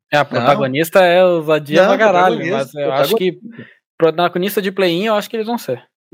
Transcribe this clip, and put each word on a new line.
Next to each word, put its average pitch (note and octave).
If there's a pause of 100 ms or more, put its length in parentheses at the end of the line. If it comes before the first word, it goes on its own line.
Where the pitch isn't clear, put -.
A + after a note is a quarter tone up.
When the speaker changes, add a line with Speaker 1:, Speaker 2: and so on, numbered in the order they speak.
(120)
Speaker 1:
É, D3
a D3
Speaker 2:
Não. C3+
Speaker 1:
protagonista C3+
é F3+
ousadia D#3
Speaker 2:
Não, G3
Speaker 1:
pra G3
caralho, G3
Speaker 2:
protagonista, E3
Speaker 1:
mas C#3+
eu C3+
acho D3
que F#3
Speaker 2:
protagonista. - (280)
Speaker 1:
protagonista F3
de F#3+
play-in F#3
eu A3
acho G#3
que -
eles A3
vão A#3
ser. B2 (320)